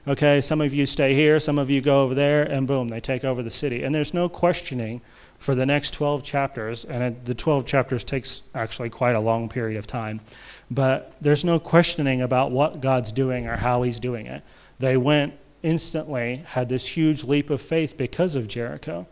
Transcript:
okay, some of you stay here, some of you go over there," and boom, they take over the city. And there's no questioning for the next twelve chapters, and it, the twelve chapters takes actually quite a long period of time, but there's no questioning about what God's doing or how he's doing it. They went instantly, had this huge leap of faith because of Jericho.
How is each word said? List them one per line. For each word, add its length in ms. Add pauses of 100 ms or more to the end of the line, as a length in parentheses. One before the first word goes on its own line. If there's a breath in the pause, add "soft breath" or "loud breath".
okay, 320
some 220
of 100
you 140
stay 260
here, 260
some 200
of 100
you 140
go 200
over 120
there," 300
and 220
boom, 220
they 120
take 220
over 200
the 80
city. 320
And 120
there's 200
no 160
questioning 720 (360 soft breath)
for 160
the 120
next 260
twelve 300
chapters, 640
and 160
it, 240
the 80
twelve 320
chapters 360
takes 380 (140)
actually 340
quite 260
a 60
long 260
period 320
of 80
time, 340 (500 loud breath)
but 500
there's 240
no 140
questioning 640
about 280
what 300
God's 320
doing 340
or 100
how 260
he's 180
doing 240
it. 180 (360 soft breath)
They 180
went 380 (280)
instantly, 840
had 240
this 160
huge 380
leap 260
of 100
faith 380
because 380
of 120
Jericho. 640